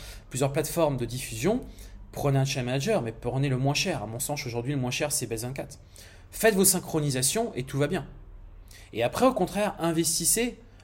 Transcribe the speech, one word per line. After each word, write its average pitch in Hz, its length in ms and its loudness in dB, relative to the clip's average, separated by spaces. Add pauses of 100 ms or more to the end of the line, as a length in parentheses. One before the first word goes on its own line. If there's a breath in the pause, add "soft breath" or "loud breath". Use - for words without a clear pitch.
(300 loud breath)
plusieurs 135 220 0
plateformes 151 440 2
de 120 80 0
diffusion, 127 560 -2 (500 loud breath)
prenez 139 280 2
un 135 60 4
channel 135 220 -2
manager, 139 360 2
mais 117 100 -4
prenez 131 360 0
le 127 100 2
moins 135 160 2
cher. 147 280 0
À 104 40 -6
mon 113 140 -6
sens, 143 260 -4
aujourd'hui, 120 260 -2
le 143 60 0
moins 123 120 0
cher, 147 220 -2
c'est 127 140 -2
Base 113 160 -4
vingt-quatre. - 360 -8 (520 loud breath)
Faites 220 240 6
vos 190 100 6
synchronisations 160 880 2
et 123 100 -4
tout 139 140 -4
va 143 80 4
bien. 147 200 -2 (840 loud breath)
Et 110 100 0
après, 220 240 4
au 254 80 4
contraire, 202 440 0
investissez. 165 800 2 (260 loud breath)